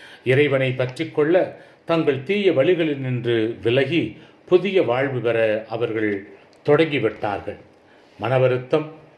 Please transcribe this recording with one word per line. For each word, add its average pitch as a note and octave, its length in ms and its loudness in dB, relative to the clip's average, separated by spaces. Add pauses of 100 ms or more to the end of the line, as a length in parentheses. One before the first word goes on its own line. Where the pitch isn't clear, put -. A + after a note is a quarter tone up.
(240)
இறைவனை C3 480 2
பற்றிக்கொள்ள D3+ 840 -2 (280)
தங்கள் C#3+ 380 0
தீய G3 300 2
வழிகளில் D#3 460 2
நின்று A#2 600 -2
விலகி, C3 560 0 (280)
புதிய F3+ 380 2
வாழ்வு B2+ 360 -2
பெற A2 500 0
அவர்கள் G#2+ 560 -4 (400)
தொடங்கிவிட்டார்கள். A2+ 920 0 (640)
மனவருத்தம், B2+ 640 0 (320)